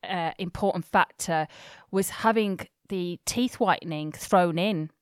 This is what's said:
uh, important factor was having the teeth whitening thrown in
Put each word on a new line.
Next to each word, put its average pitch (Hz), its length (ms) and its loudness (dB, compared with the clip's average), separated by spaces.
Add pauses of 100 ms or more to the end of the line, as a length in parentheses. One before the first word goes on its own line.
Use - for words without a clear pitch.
uh, 170 340 -4
important - 460 -2
factor - 640 0 (440)
was 190 200 0
having 214 500 0 (280)
the 175 360 -4
teeth - 360 -2
whitening 156 520 0
thrown 175 460 2
in 170 320 -2 (120)